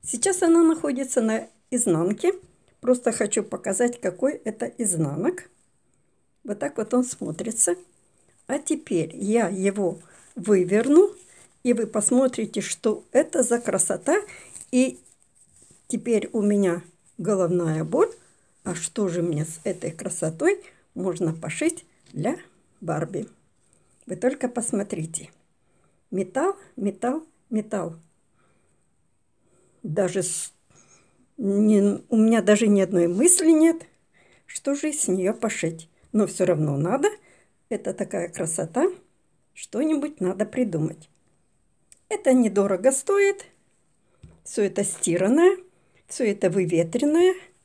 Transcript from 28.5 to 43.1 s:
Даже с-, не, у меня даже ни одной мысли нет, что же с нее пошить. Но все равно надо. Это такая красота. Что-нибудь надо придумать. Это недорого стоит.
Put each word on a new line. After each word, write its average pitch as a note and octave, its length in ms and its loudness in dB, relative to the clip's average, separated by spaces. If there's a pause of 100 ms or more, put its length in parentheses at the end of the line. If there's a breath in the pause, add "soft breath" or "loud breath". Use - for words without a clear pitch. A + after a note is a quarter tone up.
Даже F3+ 400 -2
с-, - 300 -6 (840 soft breath)
не, G3+ 720 4
у A#3 80 2
меня A3 240 4
даже G#3+ 260 4
ни G3+ 140 6
одной F3+ 260 2
мысли D#4 440 4
нет, D#4+ 340 4 (600 soft breath)
что - 300 -6
же D4+ 160 -6
с - 160 -4
нее F#3+ 260 0
пошить. E3+ 540 -6 (240)
Но G#3 160 2
все - 180 -2
равно D3+ 320 0
надо. A3+ 300 0 (600 soft breath)
Это G3+ 240 -6
такая F#3+ 340 -6
красота. E3 640 -2 (600)
Что-нибудь D4 680 -4
надо F#3 260 -2
придумать. E3 640 -4 (1000)
Это G#4 240 2
недорого G3+ 580 4
стоит. G4 540 0 (1000)